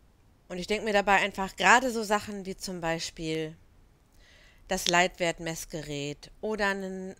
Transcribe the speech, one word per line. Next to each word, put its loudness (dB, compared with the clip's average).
Und -8
ich -8
denke -2
mir 0
dabei 4
einfach 0
gerade 8
so -4
Sachen -2
wie -8
zum -8
Beispiel -4
das -2
Leitwertmessgerät -2
oder -2
ein -6